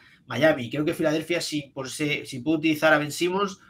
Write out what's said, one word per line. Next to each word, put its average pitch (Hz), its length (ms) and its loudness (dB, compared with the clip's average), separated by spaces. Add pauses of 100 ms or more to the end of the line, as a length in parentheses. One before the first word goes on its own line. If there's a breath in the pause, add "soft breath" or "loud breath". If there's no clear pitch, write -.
(260 soft breath)
Miami. 131 440 2
Creo 151 160 -2
que 165 80 0
Filadelfia, 160 480 0
si, 147 220 -4 (100)
por 131 160 -10
se, 147 360 -4
si 120 140 -10
puede 156 200 0
utilizar 156 340 4
a 151 40 6
Ben 147 140 -2
Simmons, 190 480 -2 (100)